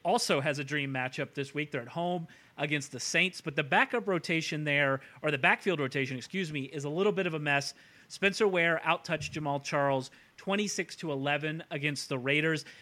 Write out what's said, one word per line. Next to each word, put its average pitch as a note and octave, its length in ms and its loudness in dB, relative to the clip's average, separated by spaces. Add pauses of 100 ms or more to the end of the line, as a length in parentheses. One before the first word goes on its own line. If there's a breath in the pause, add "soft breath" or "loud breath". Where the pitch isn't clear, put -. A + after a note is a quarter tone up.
also F#3 360 4
has C#3+ 180 0
a C#3+ 60 -4
dream C#3 260 -2
matchup C3 440 -4
this C#3 180 -6
week. D3 180 -4
They're C3 120 -4
at B2 60 -14
home E3+ 400 -4 (280 loud breath)
against D3+ 360 -2
the B2+ 80 -10
Saints, F3+ 400 0
but D3 160 -6
the D3+ 80 0
backup G#3+ 420 2
rotation E3 580 0
there, C#3+ 360 2 (220 loud breath)
or D#3 80 2
the C#3+ 80 0
backfield F3 420 2
rotation, C3+ 360 0
excuse D#3+ 360 -6
me, C#3+ 100 -4
is C#3 220 -8
a D3 40 -2
little F#3+ 240 2
bit F3+ 140 0
of D#3+ 80 -2
a D#3+ 40 -2
mess. C#3+ 360 0 (340 loud breath)
Spencer G3 380 2
Ware E3+ 400 4
outtouched D#3+ 460 0
Jamaal C#3+ 300 -2
Charles C#3 480 0 (260 loud breath)
twenty-six G3 600 -2
to E3 140 -6
eleven D3 600 -2
against D3 380 -4
the C#3+ 80 -2
Raiders, D3+ 480 2 (180 loud breath)